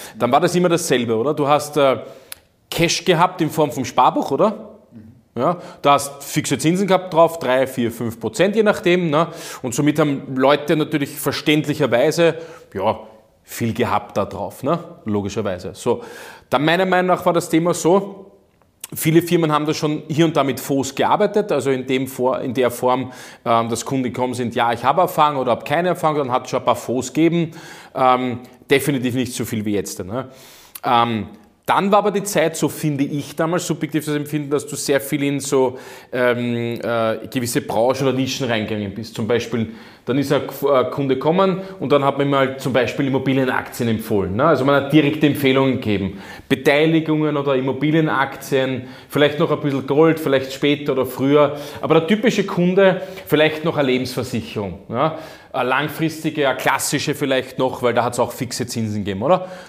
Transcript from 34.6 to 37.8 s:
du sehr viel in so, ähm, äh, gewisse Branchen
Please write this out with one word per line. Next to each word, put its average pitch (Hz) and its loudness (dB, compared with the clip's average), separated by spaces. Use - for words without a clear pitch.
du - -10
sehr 139 0
viel 143 -4
in 143 -2
so, 131 0
ähm, 120 0
äh, 113 -2
gewisse 127 -2
Branchen 127 0